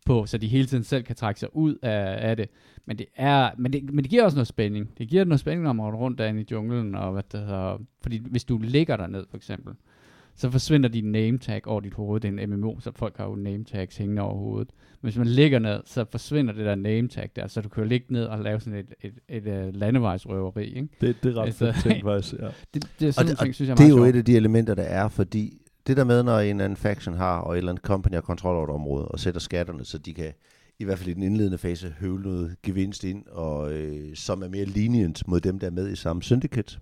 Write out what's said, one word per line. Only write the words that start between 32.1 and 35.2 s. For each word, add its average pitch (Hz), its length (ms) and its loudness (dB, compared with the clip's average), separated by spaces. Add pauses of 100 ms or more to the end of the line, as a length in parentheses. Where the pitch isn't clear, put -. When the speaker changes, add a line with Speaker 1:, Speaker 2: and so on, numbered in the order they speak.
Speaker 3:
noget 90 400 -4
gevinst 98 420 -4
ind, 98 260 -8
og, 76 420 -6
øh, 76 440 -8
som 95 260 -6
er 92 60 -10
mere 98 160 -6
lenient 101 640 0